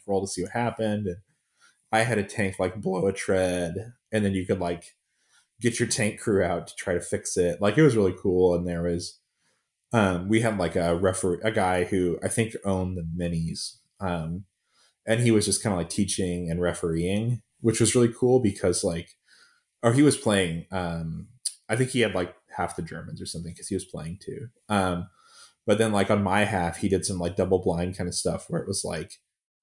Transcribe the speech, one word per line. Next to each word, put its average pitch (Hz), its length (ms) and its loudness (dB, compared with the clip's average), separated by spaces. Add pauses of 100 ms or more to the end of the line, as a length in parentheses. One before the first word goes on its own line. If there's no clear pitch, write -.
roll 98 160 0
to 98 60 -2
see 90 160 -4
what 82 80 -8
happened. 110 560 -2
And 87 100 -4 (760)
I 110 100 4
had 120 180 2
a 98 40 2
tank, 98 360 -4
like, 92 220 -2
blow 185 260 0
a 98 60 2
tread, 90 800 -2 (180)
and 107 120 2
then 98 100 2
you 95 120 -2
could, 98 140 0
like, 87 360 -6 (640)
get 120 200 0
your 117 100 0
tank 107 300 0
crew 98 240 2
out 87 240 -2
to - 80 -16
try - 180 -4
to 87 80 -2
fix - 340 -6
it. 87 260 0
Like, 104 180 2
it - 20 8
was 139 160 6
really 95 180 4
cool. 90 380 4
And 87 140 0
there 85 160 -2
was, 87 340 -4 (720)
um, 95 380 2
we 110 120 4
had, 110 180 0
like, 85 160 -2
a 85 200 2
refer-, 92 460 0
a 110 100 0
guy 92 340 0
who 90 360 0
I 95 60 -2
think 107 360 -2
owned 92 320 -2
the 90 60 -6
minis, 82 760 -4 (220)
um, 87 460 -6 (600)
and 113 140 2
he 120 100 4
was 107 140 4
just - 180 0
kinda, 101 140 0
like, 82 120 -2
teaching 90 600 -2
and 87 100 -2
refereeing, 87 800 0 (200)
which 113 180 2
was 110 160 4
really 120 180 4
cool 127 260 4
because, 98 440 0
like, 85 320 -4 (640)
or 117 120 4
he 135 100 6
was 147 120 6
playing, 90 560 0
um, 85 580 -6 (380)
I 110 80 -2
think 127 140 2
he 123 120 0
had, 107 120 2
like, 90 220 -2 (140)
half - 260 -6
the 90 60 -6
Germans 82 400 -12
or - 40 -12
something 85 300 -10
'cause - 140 -14
he 101 60 -2
was 92 100 -4
playing 82 320 -12
too. - 320 -14 (180)
Um, 92 420 -2 (560)
but 104 120 4
then, 110 160 2
like, 101 180 2
on 104 100 4
my 101 220 2
half, 92 340 0
he 104 120 -2
did 92 160 2
some, 98 120 -4
like, 87 200 -4
double 92 220 4
blind 90 380 -2
kind 92 120 -4
of - 60 -6
stuff - 340 -4
where - 120 -4
it - 60 -10
was, 98 160 -4
like, - 360 -8 (440)